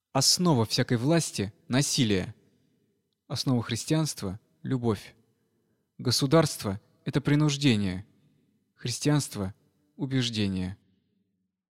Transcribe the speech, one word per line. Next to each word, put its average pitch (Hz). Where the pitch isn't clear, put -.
Основа 135
всякой 127
власти — 123
насилие. 110
Основа 127
христианства — 120
любовь. 120
Государство — 127
это 135
принуждение. 139
Христианство — 120
убеждение. 107